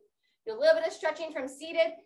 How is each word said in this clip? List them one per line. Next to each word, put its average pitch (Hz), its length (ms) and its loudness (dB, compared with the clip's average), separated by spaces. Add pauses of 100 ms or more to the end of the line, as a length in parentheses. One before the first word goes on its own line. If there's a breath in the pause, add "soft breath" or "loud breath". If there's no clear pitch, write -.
(460)
Do 220 80 -6
a 214 60 -8
little 320 160 6
bit 320 100 0
of - 80 -2
stretching 320 400 -4
from 269 140 -6
seated, 330 460 -2 (120)